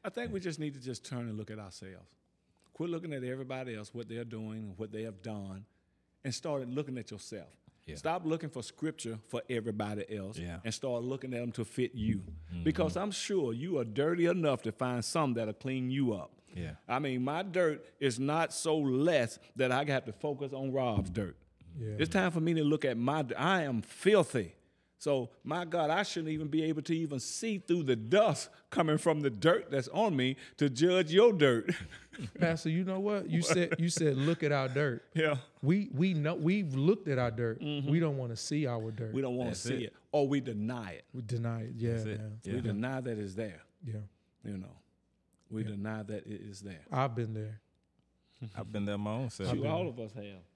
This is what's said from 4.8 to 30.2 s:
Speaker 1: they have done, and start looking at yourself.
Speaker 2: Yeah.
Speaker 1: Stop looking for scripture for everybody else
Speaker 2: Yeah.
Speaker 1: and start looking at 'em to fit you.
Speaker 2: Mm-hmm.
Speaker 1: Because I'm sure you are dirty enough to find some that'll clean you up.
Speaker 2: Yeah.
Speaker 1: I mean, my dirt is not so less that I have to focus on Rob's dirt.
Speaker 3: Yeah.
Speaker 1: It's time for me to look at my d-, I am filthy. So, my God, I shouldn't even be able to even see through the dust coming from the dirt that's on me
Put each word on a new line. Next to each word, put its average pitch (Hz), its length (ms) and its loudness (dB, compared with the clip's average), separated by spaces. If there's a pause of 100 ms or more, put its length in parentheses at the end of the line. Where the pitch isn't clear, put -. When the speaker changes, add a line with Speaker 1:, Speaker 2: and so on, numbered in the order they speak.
Speaker 1:
they 110 100 -6
have 101 220 -10
done, 101 420 -8 (580)
and 135 80 -4
start 139 380 -4
looking 135 300 -4
at 107 100 -12
yourself. 95 380 -12 (400)
Speaker 2:
Yeah. 151 80 -10
Speaker 1:
Stop 165 280 -2
looking 160 280 -2
for 127 100 -8
scripture 120 560 -6 (100)
for 123 220 -4
everybody 107 560 -2 (100)
else 101 220 -8
Speaker 2:
Yeah. 87 260 -8
Speaker 1:
and 113 80 -4
start 123 300 -2
looking 127 320 -4
at 120 80 -2
'em 120 120 -4
to 113 120 -4
fit - 300 -2
you. 214 220 0 (360)
Speaker 2:
Mm-hmm. 170 120 -4
Speaker 1:
Because 165 320 2
I'm 202 120 -2
sure 180 420 0
you 147 280 -2
are 120 40 0
dirty 156 440 2
enough 156 340 2
to 110 100 -2
find 123 320 -2
some 147 300 0
that'll 110 220 -2
clean 131 340 -2
you 131 240 2
up. 90 200 -8 (220)
Speaker 2:
Yeah. 80 180 -6 (140)
Speaker 1:
I 123 120 0
mean, 131 240 0
my 151 180 -2
dirt 175 420 0 (160)
is 127 200 2
not 151 340 2
so 160 240 2
less 139 600 4 (160)
that 127 160 2
I 131 140 4
have 135 200 0
to 110 80 -6
focus 139 400 -4
on 135 180 -4
Rob's 117 380 0
dirt. 92 260 -4 (440)
Speaker 3:
Yeah. 107 200 -4
Speaker 1:
It's 160 100 2
time 185 220 2
for 165 100 0
me 165 140 2
to 156 80 4
look 147 200 4
at 123 140 2
my 139 240 2
d-, 123 140 -4
I 175 260 2
am 127 220 0
filthy. 151 720 4 (420)
So, 131 320 0 (140)
my 170 220 -2
God, 160 260 2
I 185 100 4
shouldn't 160 320 -2
even 156 140 -2
be 156 160 2
able 156 180 0
to 160 160 0
even 147 220 -2
see 214 400 -4
through 170 240 2
the 127 120 4
dust 143 540 4 (220)
coming 156 260 4
from 151 240 4
the 139 80 4
dirt 135 420 4
that's 135 180 0
on 196 260 2
me 127 200 2 (220)